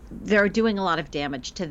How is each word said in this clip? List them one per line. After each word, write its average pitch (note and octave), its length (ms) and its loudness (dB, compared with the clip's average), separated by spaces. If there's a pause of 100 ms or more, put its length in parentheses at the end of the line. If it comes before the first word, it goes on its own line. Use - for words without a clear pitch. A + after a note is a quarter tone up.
(100)
They're G3+ 380 2
doing A3 300 2
a F#3+ 60 0
lot E3+ 140 2
of D#3+ 120 -6
damage C#3+ 420 -6
to F3+ 180 -6